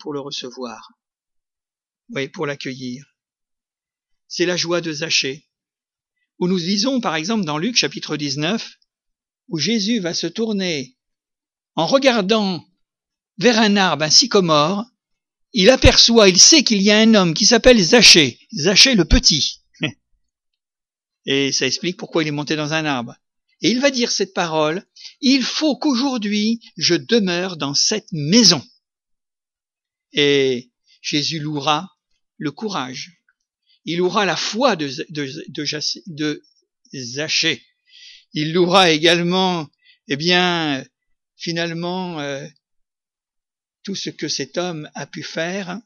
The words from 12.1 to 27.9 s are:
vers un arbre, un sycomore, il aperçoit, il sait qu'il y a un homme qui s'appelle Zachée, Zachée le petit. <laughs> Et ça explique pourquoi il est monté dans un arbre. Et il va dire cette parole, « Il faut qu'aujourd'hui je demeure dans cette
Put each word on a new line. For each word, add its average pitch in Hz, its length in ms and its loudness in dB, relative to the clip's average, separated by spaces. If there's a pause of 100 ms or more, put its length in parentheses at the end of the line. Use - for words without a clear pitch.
vers 220 220 2
un 208 160 4
arbre, 170 260 2
un 151 80 0
sycomore, 185 760 2 (680)
il 196 180 4
aperçoit, 233 580 6
il 185 120 4
sait 311 240 6
qu'il 202 180 2
y 208 80 4
a 208 80 6
un 220 160 6
homme 175 200 4
qui 196 120 0
s'appelle 233 340 6
Zachée, 160 600 6 (120)
Zachée 208 440 2
le 170 80 6
petit. - 580 2 (180)
<laughs> - 60 -4 (1400)
Et 139 280 0
ça 135 160 -2
explique 175 280 -4
pourquoi - 280 -2
il 151 40 -4
est 147 40 -4
monté 147 240 -4
dans 151 160 -4
un 160 120 -2
arbre. 123 300 -4 (480)
Et 165 80 2
il 247 100 0
va 285 100 2
dire 240 200 -2
cette - 220 -4
parole, « 160 540 -2 (340)
Il 262 220 2
faut 302 340 -2
qu'aujourd'hui 226 840 -2 (160)
je 165 180 0
demeure 180 640 -2
dans 143 180 -4
cette - 360 -2